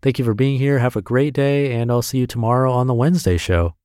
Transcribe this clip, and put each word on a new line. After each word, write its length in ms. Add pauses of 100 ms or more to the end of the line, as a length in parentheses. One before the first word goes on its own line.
Thank 160
you 60
for 100
being 240
here. 220
Have 160
a 60
great 320
day, 380
and 180
I'll 120
see 160
you 80
tomorrow 460
on 160
the 60
Wednesday 420
show 380 (100)